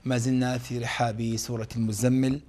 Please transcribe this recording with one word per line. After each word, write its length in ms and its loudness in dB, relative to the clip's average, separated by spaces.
ما 120 2
زلنا 400 2
في 220 -6
رحاب 560 -2
سورة 400 -4
المزمل 720 2